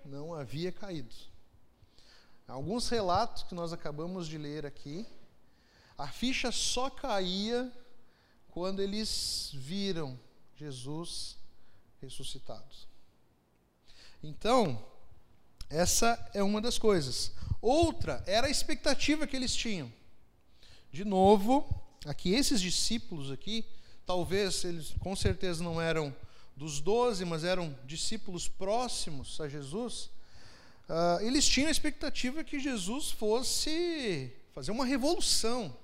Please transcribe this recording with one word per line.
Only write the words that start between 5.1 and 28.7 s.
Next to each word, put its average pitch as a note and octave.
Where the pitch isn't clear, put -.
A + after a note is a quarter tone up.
a C#3
ficha B3
só C4
caía A3
quando F#3+
eles -
viram D#3
Jesus D3
ressuscitado. C3
Então, E3+
essa A3+
é G3+
uma G#3
das A#3+
coisas. D3+
Outra C4+
era A3+
a -
expectativa D4+
que -
eles B3+
tinham. D#3+
De F3+
novo, G#3
aqui D3
esses C4
discípulos F3
aqui, G#3+
talvez F#3
eles E3+
com F#3
certeza F3+
não E3
eram D#3+
dos C#3+
doze, G3+
mas E3
eram F3
discípulos F3
próximos G3